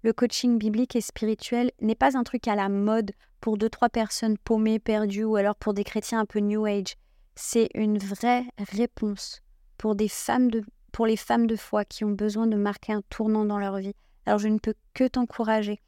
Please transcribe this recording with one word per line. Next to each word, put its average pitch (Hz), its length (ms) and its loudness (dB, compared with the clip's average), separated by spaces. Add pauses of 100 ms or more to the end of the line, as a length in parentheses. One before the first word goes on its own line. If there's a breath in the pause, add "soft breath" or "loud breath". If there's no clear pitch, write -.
Le 226 100 4
coaching 240 440 2
biblique 214 380 0
et 226 60 2
spirituel 233 760 -2
n'est 220 140 2
pas 262 240 4
un 247 60 0
truc - 240 -4
à 214 80 2
la 196 140 0
mode 208 420 0 (280 soft breath)
pour 214 180 -2
deux, 220 120 0
trois 233 200 2
personnes 220 500 -2
paumées, 220 400 2
perdues, 214 440 -2
ou 220 120 0
alors 202 200 2
pour 208 200 -2
des 202 80 -2
chrétiens 220 380 -2
un 208 40 2
peu 214 140 -4
New 208 260 0
Age. 202 300 -2 (400)
C'est - 400 0
une 214 220 2
vraie 233 480 0 (120)
réponse 208 840 -4 (360)
pour 214 180 0
des 214 120 0
femmes 247 420 2
de, 226 140 -2 (280)
pour 233 140 0
les 220 120 2
femmes 233 300 2
de 220 80 0
foi 208 300 -4
qui - 180 -8
ont 208 80 0
besoin 208 360 0
de 214 100 2
marquer 208 360 -2
un 208 160 -4
tournant 214 360 0
dans 208 140 -2
leur 196 180 -4
vie. 196 160 -6 (320)
Alors 208 140 2
je 214 100 0
ne 214 100 4
peux 214 140 -2 (200)
que 254 140 2
t'encourager 220 800 -2